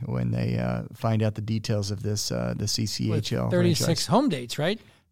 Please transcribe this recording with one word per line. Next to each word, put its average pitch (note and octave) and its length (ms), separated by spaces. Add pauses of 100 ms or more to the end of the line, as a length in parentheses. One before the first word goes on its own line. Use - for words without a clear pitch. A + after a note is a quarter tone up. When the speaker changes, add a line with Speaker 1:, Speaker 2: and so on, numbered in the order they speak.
Speaker 1:
when B1 260
they, A#1+ 260
uh, A#1+ 260 (100)
find A2 280
out G#2+ 140
the G#2+ 60
details G#2 500
of G2+ 100
this, G#2 300
uh, - 260
the G#2+ 100
C - 180
C A2+ 280
H G#2+ 200
L B2 100
Speaker 2:
With A#2 80
thirty-six F3 340
Speaker 1:
franchise. E3+ 220
Speaker 2:
home B3+ 220
dates, B2+ 280
right? F3 220 (320)